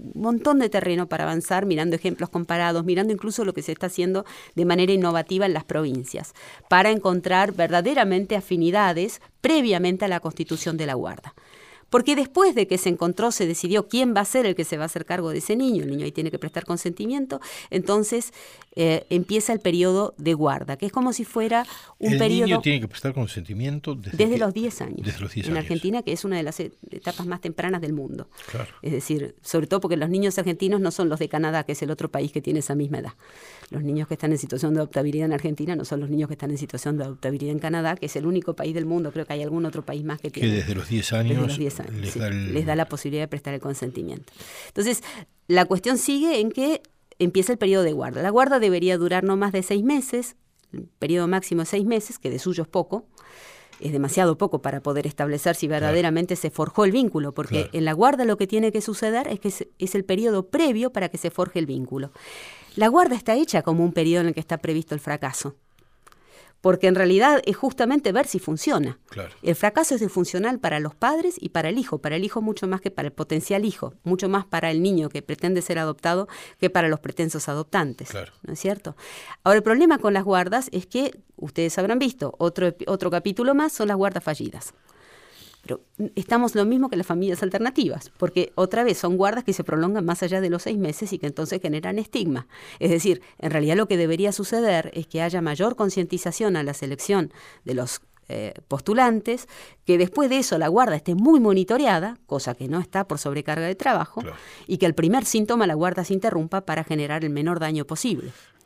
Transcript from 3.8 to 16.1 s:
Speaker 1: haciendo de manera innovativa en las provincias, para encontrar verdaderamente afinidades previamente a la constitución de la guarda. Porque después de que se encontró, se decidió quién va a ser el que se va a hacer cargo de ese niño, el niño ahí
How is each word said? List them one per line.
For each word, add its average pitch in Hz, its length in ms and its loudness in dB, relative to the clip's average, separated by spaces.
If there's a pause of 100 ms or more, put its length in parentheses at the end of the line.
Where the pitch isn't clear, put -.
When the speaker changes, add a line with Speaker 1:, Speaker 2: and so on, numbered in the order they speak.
Speaker 1:
haciendo 185 360 0 (300)
de 175 100 2
manera 180 280 6
innovativa 180 520 2
en 190 80 2
las 156 120 -2
provincias, 135 680 -4 (380)
para 190 200 8
encontrar 185 600 2
verdaderamente 190 840 2
afinidades 180 840 0 (220)
previamente 202 640 2
a - 20 0
la 180 120 -2
constitución 160 580 -6
de 156 80 -4
la 139 80 -4
guarda. 92 400 -8 (540)
Porque 247 280 4
después 294 400 4
de 208 100 4
que 185 120 0
se 185 100 0
encontró, 180 420 0
se 202 160 0
decidió 185 420 0
quién 247 260 2
va 202 60 4
a 208 40 2
ser 254 200 2
el 190 120 2
que 165 80 0
se 160 120 -6
va 151 60 -4
a 156 40 -4
hacer 170 180 -6
cargo 175 260 -4
de 151 80 -4
ese 208 160 -2
niño, 233 300 2
el 139 60 -4
niño 143 140 -4
ahí 147 80 -4